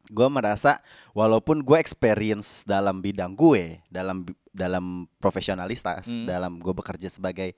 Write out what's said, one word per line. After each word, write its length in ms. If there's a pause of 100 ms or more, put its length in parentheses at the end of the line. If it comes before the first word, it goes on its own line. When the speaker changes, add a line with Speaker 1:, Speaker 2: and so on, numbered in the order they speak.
Speaker 1:
Gua 180
merasa 560 (280)
walaupun 500
gua 180
experience 840
dalam 360
bidang 340
gue, 540
dalam 380
bi-, 100 (140)
dalam 580 (100)
profesionalitas, 920
Speaker 2:
Hmm. 160
Speaker 1:
dalam 320
gua 160
bekerja 360
sebagai, 500